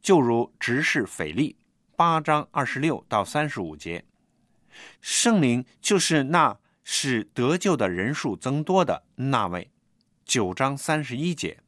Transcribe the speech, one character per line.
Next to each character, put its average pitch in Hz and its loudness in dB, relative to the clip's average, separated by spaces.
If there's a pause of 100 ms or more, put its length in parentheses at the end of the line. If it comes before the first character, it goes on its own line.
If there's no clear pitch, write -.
就 190 6
如 120 0
执 123 -2
事 135 0
腓 78 -8
力， 120 -2 (380)
八 165 2
章 151 0
二 139 -2
十 - -6
六 151 -2
到 104 0
三 151 -4
十 123 -8
五 78 -8
节。 85 -10 (960)
圣 220 2
灵 123 2 (200)
就 202 2
是 160 2
那 143 2 (240)
使 - -2
得 139 2
救 175 2
的 104 2
人 95 -2
数 131 -4
增 139 -4
多 185 4
的 92 -2 (120)
那 123 0
位， 90 -8 (540)
九 92 -2
章 135 -2
三 151 -4
十 120 -10
一 160 -4
节。 - -8